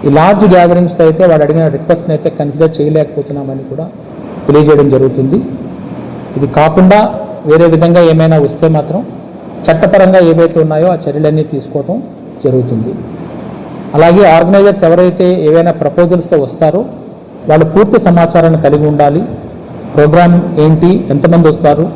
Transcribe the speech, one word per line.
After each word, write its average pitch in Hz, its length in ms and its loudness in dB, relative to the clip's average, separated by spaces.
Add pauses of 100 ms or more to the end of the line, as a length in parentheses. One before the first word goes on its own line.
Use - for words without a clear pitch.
ఈ 147 40 4
లార్జ్ 185 440 4
గ్యాదరింగ్స్తో 175 500 2
అయితే 160 280 2
వాడు 151 120 2
అడిగిన 160 240 0
రిక్వెస్ట్ని 165 460 -2
అయితే 151 160 -4
కన్సిడర్ 151 520 -2
చేయలేకపోతున్నామని 143 880 -4
కూడా 160 180 -10 (580)
తెలియజేయడం 147 420 4
జరుగుతుంది. 131 460 0 (1000)
ఇది 135 100 -2
కాకుండా 185 520 4 (460)
వేరే 160 200 4
విధంగా 170 360 2
ఏమైనా 160 360 2
వస్తే 147 300 0
మాత్రం 160 380 -2 (600)
చట్టపరంగా 185 540 2
ఏవైతే 165 400 2
ఉన్నాయో 156 320 0
ఆ 170 40 0
చర్యలన్నీ 151 480 -2
తీసుకోవటం 151 600 -6 (400)
జరుగుతుంది. 123 480 -2 (1000)
అలాగే 170 420 4
ఆర్గనైజర్స్ 196 480 2
ఎవరైతే 180 640 2
ఏవైనా 165 240 2
ప్రపోజల్స్తో 170 680 0
వస్తారో 156 480 -2 (640)
వాళ్ళు 156 160 4
పూర్తి 202 340 2
సమాచారాన్ని 165 640 2
కలిగి 147 260 0
ఉండాలి. 147 340 0 (720)
ప్రోగ్రామ్ 170 640 2
ఏంటి, 165 500 2
ఎంతమంది 165 380 2
వస్తారు 147 480 0